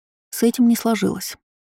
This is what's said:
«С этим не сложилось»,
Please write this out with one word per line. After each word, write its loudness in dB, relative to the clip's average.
«С -8
этим 4
не 4
сложилось», -4